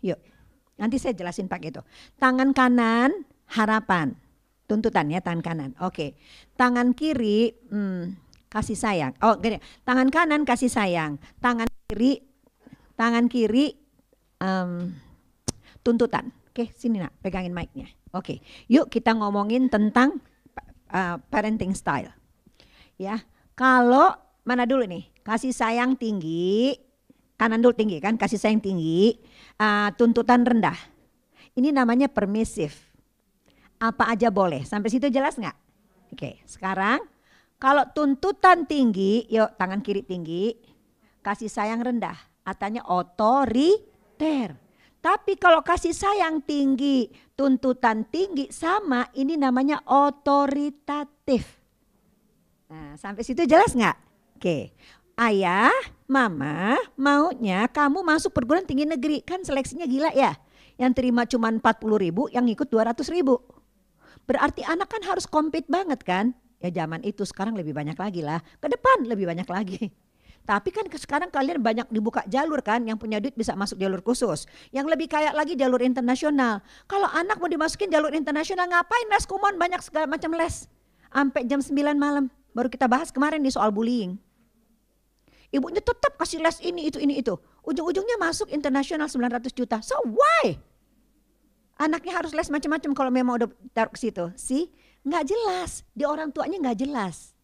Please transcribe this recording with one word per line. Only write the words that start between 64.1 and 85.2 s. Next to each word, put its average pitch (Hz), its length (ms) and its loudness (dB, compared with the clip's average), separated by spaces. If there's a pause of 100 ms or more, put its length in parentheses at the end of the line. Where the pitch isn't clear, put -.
Berarti - 400 -2
anak 339 240 -2
kan 415 160 -6
harus 370 160 -2
compete 311 480 -2
banget 339 320 -2
kan? 196 320 0 (240)
Ya 175 240 -4
zaman 160 240 -6
itu, 202 160 -6
sekarang 202 320 -6
lebih 170 160 -6
banyak 147 240 -6
lagi 175 320 -6
lah, 156 160 -4 (160)
ke - 80 -6
depan 480 400 4
lebih 220 160 -2
banyak 175 240 -4
lagi. 190 480 -6 (480)
Tapi 214 320 -2
kan 427 160 -4
ke-, 311 80 -12
sekarang 311 320 -4
kalian 285 320 -2
banyak 226 320 0
dibuka 214 320 -2
jalur 285 320 -2
kan, 240 240 -2
yang 220 160 -6
punya 214 240 -4
duit 262 160 -6
bisa 226 160 -2
masuk 196 240 -6
jalur 185 240 -2
khusus. 226 480 -2 (240)
Yang 277 240 0
lebih 320 80 -4
kaya 302 240 0
lagi 302 240 -2
jalur 254 240 2
internasional. 254 800 0 (320)
Kalau 392 160 2
anak 349 320 -2
mau 349 80 -4
dimasukin 320 400 -2
jalur 311 240 2
internasional, 311 560 -2
ngapain 359 480 0
les 427 160 2
kumon 392 240 0
banyak 359 240 -2
segala 311 320 -4
macam 320 240 -4
les? 330 320 -4 (400)
Sampai 277 400 0
jam 277 160 0
sembilan 285 320 0
malam, 285 320 0 (240)
baru 247 160 -2
kita 254 240 0
bahas 269 240 0
kemarin 302 320 0
nih 262 80 0
soal 214 160 2
bullying. 214 480 -2 (1400)